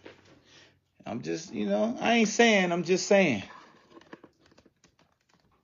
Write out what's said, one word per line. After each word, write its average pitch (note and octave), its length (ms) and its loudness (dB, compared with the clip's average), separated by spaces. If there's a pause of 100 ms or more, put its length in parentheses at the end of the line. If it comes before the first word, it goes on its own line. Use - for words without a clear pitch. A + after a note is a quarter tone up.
(1080)
I'm - 160 -10
just, - 300 -10
you G#3 140 -4
know, G#3+ 340 -2
I A3+ 160 0
ain't A3+ 120 2
saying, G#3 440 2
I'm E3+ 120 -2
just F3+ 220 0
saying. D#3+ 360 2 (2250)